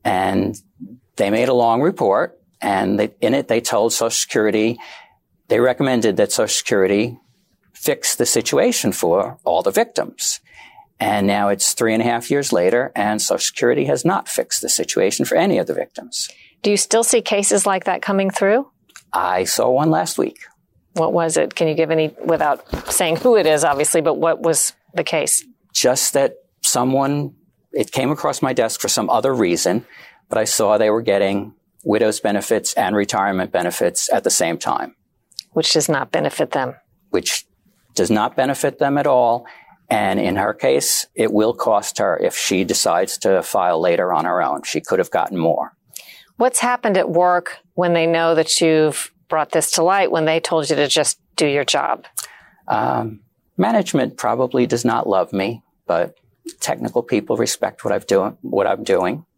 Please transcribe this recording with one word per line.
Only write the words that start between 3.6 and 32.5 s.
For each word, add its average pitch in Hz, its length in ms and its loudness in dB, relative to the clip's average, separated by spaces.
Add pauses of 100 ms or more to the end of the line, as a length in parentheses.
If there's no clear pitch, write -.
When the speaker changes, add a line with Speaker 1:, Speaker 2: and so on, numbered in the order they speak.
Speaker 1:
told 113 320 0
Social 113 180 -2
Security, 110 680 0 (720)
they 110 120 2
recommended 120 580 2
that 104 140 2
Social - 240 -2
Security 104 640 0 (560)
fix - 420 -2
the 120 100 0
situation 139 680 0
for - 520 0
all 85 200 0
the - 80 0
victims. - 680 -2 (600)
And 101 260 0
now 101 240 0
it's 98 240 -2
three 113 200 0
and 113 80 2
a 113 40 0
half 117 240 -2
years 139 240 0
later, 120 420 2
and 107 260 -2
Social - 180 -2
Security 131 460 0
has 139 200 -2
not 185 240 0
fixed - 320 -4
the - 80 -6
situation - 560 0
for - 100 -2
any 175 220 2
of 87 80 0
the - 80 -4
victims. - 560 -8 (320)
Speaker 2:
Do 208 100 2
you 202 60 2
still 226 260 0
see 226 180 2
cases 202 440 0
like 190 180 0
that 185 180 -2
coming 196 280 0
through? 208 420 0 (400)
Speaker 1:
I 92 320 0
saw 113 260 0
one 143 200 2
last 170 280 -2
week. - 200 -2 (560)
Speaker 2:
What 165 180 0
was 165 240 0
it? 151 200 -2
Can 165 120 0
you 156 60 0
give 160 180 0
any, 156 320 0
without 156 420 0 (240)
saying 165 280 0
who 240 180 4
it 185 100 4
is, 151 200 4
obviously, 147 340 2
but 151 140 2
what 156 300 0
was 160 280 0 (220)
the 170 100 -2
case? - 400 -2 (300)
Speaker 1:
Just - 400 0
that 139 220 0 (260)
someone, 135 720 0 (400)
it - 180 -2
came 131 200 -2
across 143 300 -4
my 131 120 -2
desk 117 260 0
for - 80 -4
some 110 220 -2
other 127 260 2
reason, 92 500 0 (440)
but - 80 -2
I 110 80 0
saw 107 320 2
they 107 120 2
were 113 120 0
getting 98 520 0 (300)
widow's 107 380 2
benefits 104 540 0